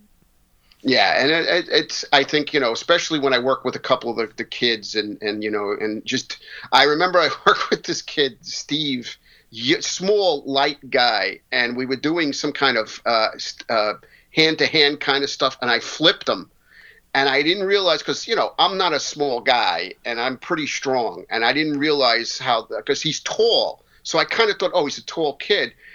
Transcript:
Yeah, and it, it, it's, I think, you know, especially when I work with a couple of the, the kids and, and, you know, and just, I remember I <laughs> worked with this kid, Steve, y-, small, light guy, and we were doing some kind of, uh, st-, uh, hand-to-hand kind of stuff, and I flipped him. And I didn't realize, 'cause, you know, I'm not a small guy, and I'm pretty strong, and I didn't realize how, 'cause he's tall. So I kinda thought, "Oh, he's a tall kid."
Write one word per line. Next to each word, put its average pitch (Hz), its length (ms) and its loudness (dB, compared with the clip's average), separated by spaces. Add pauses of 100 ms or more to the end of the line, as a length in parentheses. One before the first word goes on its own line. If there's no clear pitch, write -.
(840)
Yeah, 104 380 2
and 139 100 2
it, 160 180 0
it, 170 220 0
it's, - 420 -2
I 139 120 6
think, 147 300 -2
you 147 60 2
know, 117 120 2
especially 165 460 0
when 139 160 2
I 123 60 4
work 127 240 0
with 127 120 -2
a - 40 -10
couple 117 300 0
of 110 60 -4
the, 113 200 -4
the 117 80 -6
kids 113 500 -2
and, 104 260 -4
and, 104 240 -4
you 107 60 -2
know, 104 280 -2
and 107 260 -4
just, - 340 -6 (340)
I 131 120 8
remember 175 340 2
I 156 100 4 (100)
<laughs> - 80 0
worked - 240 2
with - 140 -2
this - 180 -6
kid, 135 400 -2
Steve, 143 720 -6 (360)
y-, 123 280 0
small, 185 640 0
light 135 460 -2
guy, 113 500 2 (100)
and 123 260 0
we 127 100 -4
were 131 100 -4
doing 151 360 0
some - 200 -4
kind 131 240 2
of, 110 280 -4
uh, 110 320 2
st-, - 340 -12
uh, 107 240 0 (400)
hand-to-hand 151 680 2
kind 139 240 0
of 139 60 -4
stuff, - 300 -2
and 123 100 -2
I 117 100 2
flipped - 480 0
him. 101 220 -2 (640)
And 139 160 2
I 135 120 2
didn't 185 220 0
realize, 190 380 2
'cause, - 260 -6
you 226 80 -2
know, 120 220 0
I'm 185 180 2
not 180 160 0
a 139 80 0
small 135 400 -2
guy, 98 540 0 (100)
and 117 160 -4
I'm 127 160 -2
pretty 156 300 -4
strong, 117 640 -2
and 113 160 0
I 127 80 2
didn't 151 240 0
realize 131 600 2
how, 120 260 0 (220)
'cause 139 140 0
he's 156 200 -4
tall. 202 640 0 (200)
So - 160 -2
I 156 80 4
kinda 220 260 2
thought, 190 220 -2
"Oh, 175 100 2
he's 135 140 -6
a - 80 -18
tall 151 300 -2
kid." 165 360 -2 (220)